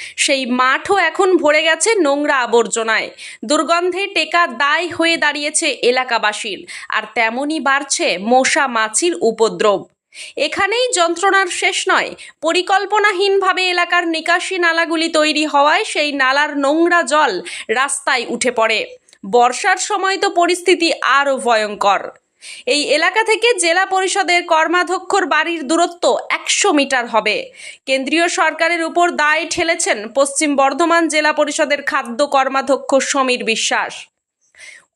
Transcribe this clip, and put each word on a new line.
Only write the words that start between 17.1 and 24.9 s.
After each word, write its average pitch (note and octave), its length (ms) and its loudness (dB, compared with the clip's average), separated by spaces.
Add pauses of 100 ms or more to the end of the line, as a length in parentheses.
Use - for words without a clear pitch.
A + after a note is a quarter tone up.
রাস্তায় B3+ 600 -2
উঠে A#3 220 -4
পড়ে। A3 460 -2 (300)
বর্ষার B3 500 2
সময় F#4+ 420 -2
তো G4+ 120 0
পরিস্থিতি F4 680 2
আরও C#4 380 2
ভয়ঙ্কর। G#3 720 0 (560)
এই C#4+ 160 0
এলাকা F4 420 0
থেকে A4 300 2
জেলা F4 320 0
পরিষদের F#4 600 0
কর্মাধ্যক্ষর F4+ 800 0